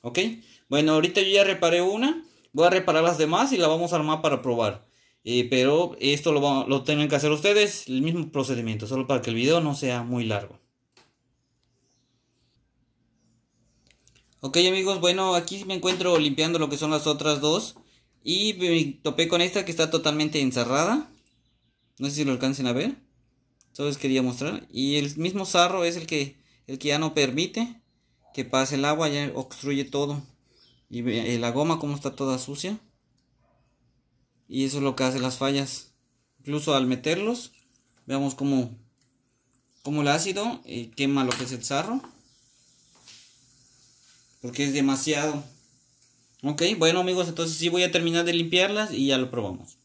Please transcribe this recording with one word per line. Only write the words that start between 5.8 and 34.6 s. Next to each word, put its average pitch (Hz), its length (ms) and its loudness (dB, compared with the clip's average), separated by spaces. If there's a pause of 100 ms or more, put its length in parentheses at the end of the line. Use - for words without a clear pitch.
esto 143 320 2
lo 147 80 4
va-, 139 260 0
lo 135 160 0
tienen 147 280 0
que 147 60 2
hacer 147 140 2
ustedes, 202 580 2
el 131 120 -2
mismo 160 320 -2
procedimiento, 117 540 -4
solo 131 200 -4
para 131 140 0
que - 80 -6
el 113 80 -2
video 143 240 2
no 147 140 0
sea 127 280 -2
muy 120 220 -4
largo. 101 340 -4 (3750)
Ok, 139 160 -4 (100)
amigos, 190 320 0
bueno, 180 360 2
aquí 175 320 -2
me 190 80 -4
encuentro 180 440 2
limpiando 156 400 2
lo 151 120 0
que 143 80 -4
son 151 120 -2
las 151 160 0
otras 147 360 0
dos. 165 320 0 (500)
Y 202 300 0
me 170 480 0
topé 165 240 0
con 170 140 2
esta 180 240 0
que 170 80 -6
está 160 180 2
totalmente 151 500 0
encerrada. 139 720 0 (880)
No 131 80 -4
sé 143 80 -4
si 147 100 -2
lo 139 60 0
alcancen 131 380 -2
a 120 40 0
ver. 180 220 -2 (760)
Solo 143 160 -4
les 139 100 -4
quería 131 240 2
mostrar. 127 480 -4
Y 139 240 -2
el 143 220 -2
mismo 185 280 -2
sarro 180 400 2
es 170 120 0
el 160 100 -10
que, 143 300 -4 (320)
el 131 100 -10
que 143 100 -4
ya 147 120 2
no 156 140 -2
permite, 160 680 -2 (540)
que 135 100 -6
pasa 135 300 0
el 139 100 0
agua, 156 240 2
ya 143 260 -2
obstruye 139 500 -4
todo. 143 380 -4 (680)
Y 120 140 -8
ve, 117 320 -2
eh, 117 40 -2
la 117 120 -2
goma 156 280 0
como 147 160 -4
está 143 200 -6
toda 135 240 -2
sucia. 180 400 -8 (1700)
Y 135 160 -2